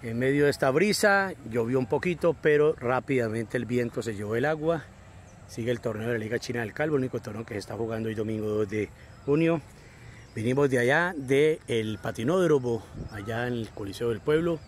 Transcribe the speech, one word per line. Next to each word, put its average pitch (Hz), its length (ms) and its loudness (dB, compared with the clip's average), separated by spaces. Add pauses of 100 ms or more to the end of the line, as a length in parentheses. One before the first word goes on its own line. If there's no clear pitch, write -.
En 117 160 -4
medio 143 240 4
de 143 60 6
esta 135 200 2
brisa, 196 640 2 (180)
llovió 120 300 0
un 131 60 -2
poquito, 165 540 0
pero 151 360 4
rápidamente 120 800 -2
el 123 80 -2
viento 120 380 -2
se 110 120 -4
llevó 104 220 -4
el 123 80 0
agua. 156 400 -2 (640)
Sigue 120 240 -2
el 117 80 -2
torneo 110 260 -4
de 120 60 0
la 117 80 -2
Liga 110 180 -4
China 120 220 -4
del 107 120 -6
Calvo, 151 220 -2
el 135 80 2
único 127 160 -4
torneo 110 260 -8
que 113 100 -12
se 104 40 -4
está 104 160 -8
jugando 113 340 -4
hoy 110 60 -4
domingo 107 320 -4
dos 107 240 0
de 104 180 -2 (380)
junio. 160 340 2 (720)
Vinimos 127 380 2
de 123 80 2
allá, 156 380 4
de 139 500 2
el 107 320 -2
patinódromo, 127 880 0 (240)
allá 113 380 -4
en 123 60 -2
el 113 160 -6
Coliseo 107 400 -4
del 107 100 -2
Pueblo 160 480 2